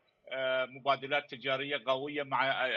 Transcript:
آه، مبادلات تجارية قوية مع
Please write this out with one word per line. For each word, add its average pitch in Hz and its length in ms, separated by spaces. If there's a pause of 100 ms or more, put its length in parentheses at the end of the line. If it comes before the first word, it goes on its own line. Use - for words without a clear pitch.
(280)
آه، 131 360
مبادلات 135 640
تجارية 135 560
قوية 143 360
مع 131 440 (100)